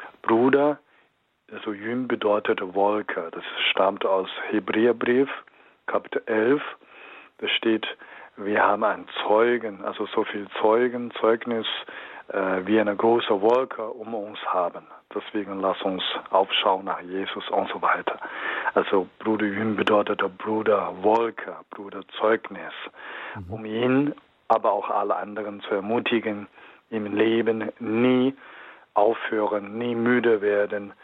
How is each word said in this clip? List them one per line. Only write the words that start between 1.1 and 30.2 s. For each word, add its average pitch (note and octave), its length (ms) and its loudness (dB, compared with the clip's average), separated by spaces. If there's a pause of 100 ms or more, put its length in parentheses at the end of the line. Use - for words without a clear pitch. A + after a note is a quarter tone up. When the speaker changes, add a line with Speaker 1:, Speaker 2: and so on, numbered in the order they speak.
Speaker 1:
also G#2+ 180 -8
Yun A#2 380 -4
bedeutet G#2+ 520 0 (120)
Wolke. G2 580 0
Das - 140 -12 (260)
stammt G2 340 2
aus F#2+ 240 2 (200)
Hebräerbrief, A#2+ 800 2 (560)
Kapitel - 400 -4
elf. A#2 360 2 (760)
Da G#2+ 100 -6
steht, A2 400 0 (480)
wir G#2 260 0
haben G#2 220 2
einen F#2 240 -2 (180)
Zeugen, A2 600 2
also - 220 -6
so G#2+ 180 -2
viel G2+ 220 -8 (120)
Zeugen, A#2+ 520 2 (100)
Zeugnis, A2+ 460 0 (600)
äh, F#2+ 380 -2
wie G#2+ 140 4
eine G#2 160 0
große A#2 440 4
Wolke A#2 460 2
um A2 280 -10
uns G#2 340 -8
haben. F2 380 -2 (280)
Deswegen G2 460 -6
lass F#2+ 240 0
uns F#2 180 -2 (300)
aufschauen F#2+ 540 2
nach F2+ 160 -4
Jesus F#2 480 -6
und F#2+ 200 0
so - 140 -6
weiter. - 360 0 (540)
Also F#2+ 340 2 (120)
Bruder A2 260 0
Yun G#2 300 -2
bedeutet G#2 440 2 (200)
Bruder G#2+ 520 0 (120)
Wolke, A2 520 2 (140)
Bruder G2+ 320 -14 (180)
Zeugnis, - 540 -2 (640)
Speaker 2:
Mhm. F#2+ 180 -12
Speaker 1:
um A2 120 -10
ihn, B2+ 500 2 (320)
aber A2 240 4
auch G2+ 180 -2
alle G#2 260 0
anderen G#2 460 -8
zu - 140 -8
ermutigen, G#2+ 720 -2 (420)
im G#2 260 -4
Leben A2+ 600 2
nie B2+ 560 2 (640)
aufhören, G#2+ 800 0
nie A#2+ 160 -2
müde A#2 480 4